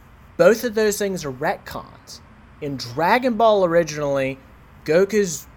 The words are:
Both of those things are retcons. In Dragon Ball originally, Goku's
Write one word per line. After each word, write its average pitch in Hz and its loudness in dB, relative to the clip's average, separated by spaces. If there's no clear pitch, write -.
Both 220 6
of 220 -6
those 214 0
things 185 -4
are 139 -6
retcons. - -8
In 143 -8
Dragon 170 0
Ball 214 4
originally, 147 -2
Goku's 190 0